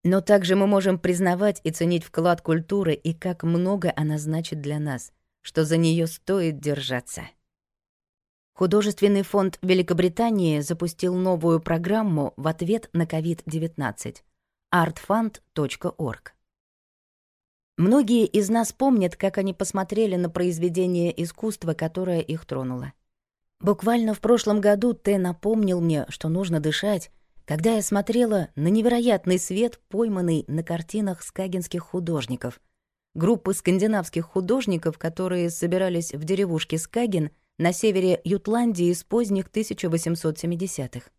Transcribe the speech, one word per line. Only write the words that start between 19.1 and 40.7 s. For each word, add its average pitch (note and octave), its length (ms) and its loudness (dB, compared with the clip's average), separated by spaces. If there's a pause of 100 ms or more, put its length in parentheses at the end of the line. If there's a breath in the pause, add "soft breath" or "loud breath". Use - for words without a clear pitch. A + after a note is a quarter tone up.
как G3 220 -2
они F#3+ 160 -2
посмотрели F#3+ 640 -2
на F3+ 140 0
произведение F3 920 0
искусства, E3+ 520 -6
которое E3 480 -4
их D#3+ 240 -8
тронуло. C3 480 -8 (680)
Буквально G#3+ 560 0
в - 40 -18
прошлом G#3+ 420 2
году G#3 320 4
Т G3+ 260 0
напомнил F#3 600 0
мне, D#3+ 300 2
что - 180 -8
нужно E3 320 0
дышать, E3+ 520 -2 (340)
когда A3+ 300 0
я G#3+ 80 0
смотрела G#3 720 0
на D3 120 0
невероятный A3 680 2
свет, G#3+ 420 -2 (100)
пойманный F#3 580 0
на D#3+ 160 -4
картинах E3+ 580 -4
скагенских F3+ 640 -6
художников, C3+ 760 -6 (540)
группы F#3+ 400 0
скандинавских F#3 720 0
художников, F#3+ 720 -2
которые F3 540 -2
собирались E3+ 600 -2
в D3 100 -8
деревушке E3+ 560 -2
Скаген F#3 500 -2 (300)
на E3+ 140 2
севере F#3 500 2
Ютландии G3 680 0
с E3+ 120 -4
поздних G3+ 460 -2
тысяча G#3 400 -4
восемьсот E3 480 -2
семидесятых. E3 800 -6